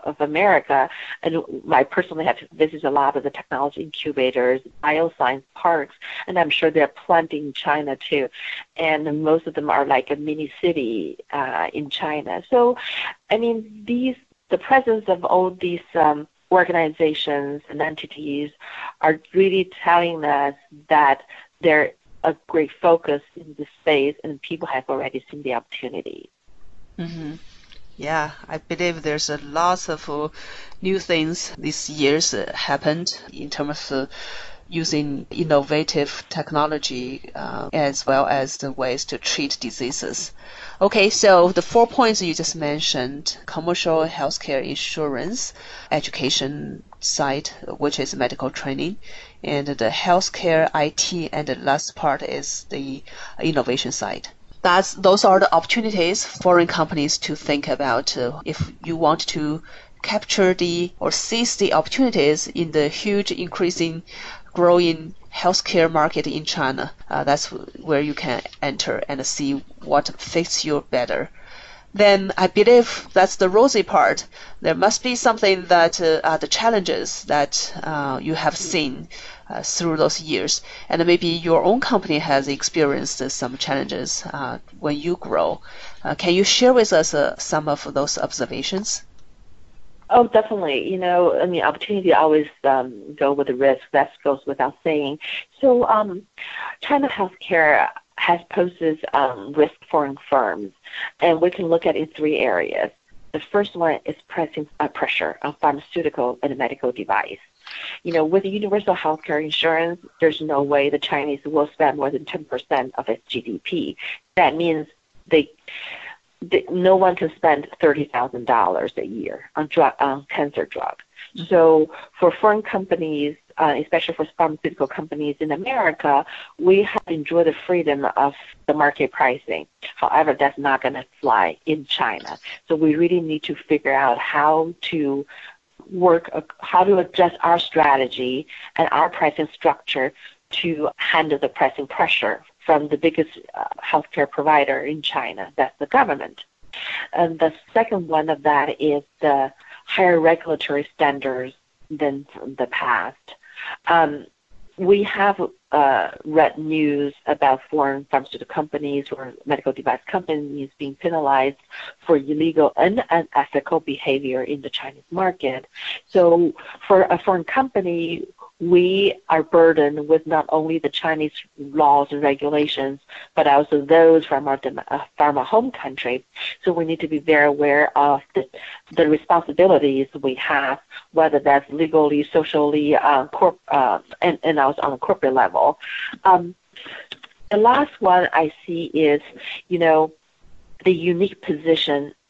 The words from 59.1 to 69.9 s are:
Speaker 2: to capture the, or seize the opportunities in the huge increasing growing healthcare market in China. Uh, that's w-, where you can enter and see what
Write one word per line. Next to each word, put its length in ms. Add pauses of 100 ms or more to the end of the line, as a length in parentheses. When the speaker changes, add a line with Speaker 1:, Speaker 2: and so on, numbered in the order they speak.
Speaker 2:
to 340 (400)
capture 520
the, 460
or 100
seize 460
the 160
opportunities 720
in 240
the 180
huge 440
increasing 720 (480)
growing 640 (180)
healthcare 560
market 380
in 180
China. 480 (160)
Uh, 140
that's 280
w-, 200 (100)
where 200
you 140
can 280 (180)
enter 480
and 160
see 280 (320)
what 340